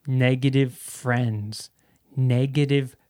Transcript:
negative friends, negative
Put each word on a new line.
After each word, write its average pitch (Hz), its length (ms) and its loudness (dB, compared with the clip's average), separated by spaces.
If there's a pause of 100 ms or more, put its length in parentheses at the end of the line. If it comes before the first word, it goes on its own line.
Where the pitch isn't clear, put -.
negative 131 680 2
friends, 113 960 -4 (440)
negative 135 840 0 (120)